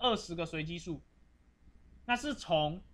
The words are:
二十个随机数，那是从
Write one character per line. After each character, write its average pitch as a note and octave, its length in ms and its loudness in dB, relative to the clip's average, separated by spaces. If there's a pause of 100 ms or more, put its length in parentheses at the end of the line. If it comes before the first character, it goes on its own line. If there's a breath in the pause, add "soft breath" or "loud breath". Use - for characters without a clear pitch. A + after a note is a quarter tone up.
二 A#3 160 4
十 - 180 -6
个 E3 120 -2
随 D#3+ 180 -4
机 E3+ 140 -6
数， D#3+ 220 -6 (1040)
那 A#3+ 100 2
是 C4 180 -2
从 D#3+ 480 2 (120)